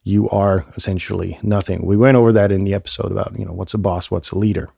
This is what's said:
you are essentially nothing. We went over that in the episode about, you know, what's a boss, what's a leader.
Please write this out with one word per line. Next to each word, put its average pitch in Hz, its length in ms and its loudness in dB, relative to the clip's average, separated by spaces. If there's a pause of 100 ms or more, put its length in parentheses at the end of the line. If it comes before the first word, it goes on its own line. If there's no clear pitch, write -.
you 104 240 2
are 98 360 2 (120)
essentially 92 640 -6
nothing. 98 440 -2
We 98 120 2
went 131 180 6
over 117 160 6
that 101 200 4
in 98 120 0
the 98 120 -2
episode - 360 -6
about, 98 260 -6
you 107 60 -8
know, 90 80 -10
what's 90 220 -8
a 107 60 -4
boss, 92 300 -2
what's 92 220 -4
a 92 60 -6
leader. 98 400 0